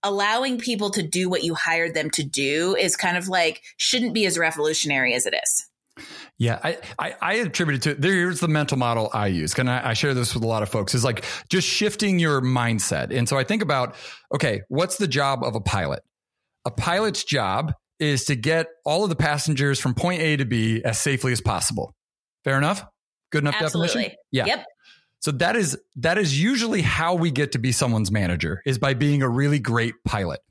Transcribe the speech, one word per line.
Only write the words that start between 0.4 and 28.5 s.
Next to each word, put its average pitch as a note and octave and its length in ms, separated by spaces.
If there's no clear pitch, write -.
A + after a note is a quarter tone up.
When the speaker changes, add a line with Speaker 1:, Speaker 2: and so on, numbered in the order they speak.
Speaker 1:
people G#3+ 320
to G3 100
do F3+ 300
what F3+ 140
you E3 100
hired E3 400
them D#3 160
to D#3 140
do C#3+ 500
is F3+ 220
kind F3+ 200
of, F3+ 120
like, E3+ 340
shouldn't B3 360
be G#3+ 140
as E3 100
revolutionary D3+ 800
as B2 120
it - 80
is. - 240
Speaker 2:
Yeah, A#2 260
I, E3+ 140
I, - 240
I F#3 120
attribute D#3+ 520
it C#3+ 140
to, D#3 80
here's F3+ 320
the E3+ 80
mental D3+ 280
model A#2 360
I G#2 160
use. E2+ 260
Can B2+ 140
I, B2 220
I - 20
share C#3 200
this B2 220
with A#2+ 80
a A2+ 60
lot A2 160
of G2+ 40
folks, G#2 280
is, A#2 80
like, A#2+ 200
just F#3+ 200
shifting G#3 500
your D3+ 220
mindset. A#2 760
And A#2+ 120
so C#3 100
I C3 60
think G#3 180
about, C3+ 320
okay, A2 320
what's F3 300
the G#3 100
job C3+ 380
of A#2+ 100
a G#2 60
pilot? F2 420
A - 80
pilot's F3+ 500
job B2 500
is D3 240
to C#3+ 100
get D#3 320
all E3 200
of G#3 40
the E3 60
passengers C#3+ 640
from B2+ 160
point - 260
A D#3 160
to C#3 80
B A2+ 400
as A2+ 140
safely C3 320
as A#2+ 100
possible. - 540
Fair C3+ 160
enough? E3 260
Good D3+ 140
enough D3 160
Speaker 1:
Absolutely. E3 260
Speaker 2:
definition? A#2+ 320
Yeah. C3 140
Speaker 1:
Yep. - 200
Speaker 2:
So - 100
that E3+ 240
is, F3+ 240
that E3 200
is D3+ 240
usually A3+ 400
how E3 320
we E3+ 160
get C#3+ 220
to C3 80
be B2+ 100
someone's A2+ 400
manager, F2 560